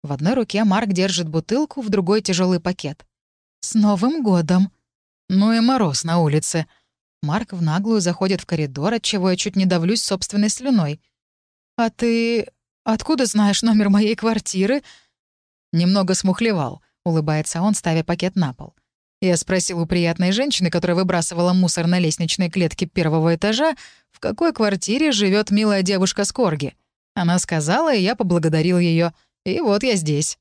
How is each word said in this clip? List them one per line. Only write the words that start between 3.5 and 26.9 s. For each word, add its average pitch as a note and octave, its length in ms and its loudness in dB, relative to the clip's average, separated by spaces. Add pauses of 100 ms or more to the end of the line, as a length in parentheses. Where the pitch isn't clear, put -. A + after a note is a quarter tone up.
"С - 140 -10
Новым A3 500 2
годом!" F3+ 480 2 (560)
Ну G3 240 2
и A3+ 80 2
мороз A3+ 420 2
на E3 160 0
улице. D#3 480 0 (560)
Марк F3+ 300 -4
в F3 100 -4
наглую G3 380 0
заходит F3+ 400 -2
в - 60 -16
коридор, D3+ 460 -2
от A#3 100 -4
чего F#3+ 280 0
я F3+ 60 2
чуть G3+ 180 -6
не F#3+ 120 2
давлюсь F3+ 360 2
собственной G3+ 460 -2
слюной. G#3 520 0 (760)
"А A3+ 140 0
ты... A#3 580 -2 (340)
откуда B3 440 0
знаешь G#3 360 2
номер G#3+ 260 4
моей G#3 280 2
квартиры?" A3+ 680 -2 (920)
"Немного F#3 420 2
смухлевал", F#3 680 -2 (240)
улыбается D#3 560 -2
он, G#3 120 2
ставя E3 300 0
пакет F3 320 -2
на D3+ 160 0
пол. - 220 -18 (460)
"Я F3+ 160 2
спросил F3+ 440 -2
у E3 60 -2
приятной F3 460 0
женщины, G#3 380 -2
которая F3 260 0
выбрасывала F3 560 0
мусор F3 340 2
на F3+ 120 2
лестничной E3+ 520 -2
клетке F3 360 -2
первого D#3+ 480 0
этажа, A3+ 400 0 (360)
в - 100 -20
какой D#4 320 -2
квартире A3 600 0
живёт G#3 380 2
милая G3+ 320 2
девушка F#3+ 420 0
Скорги. D#3 500 -2 (400)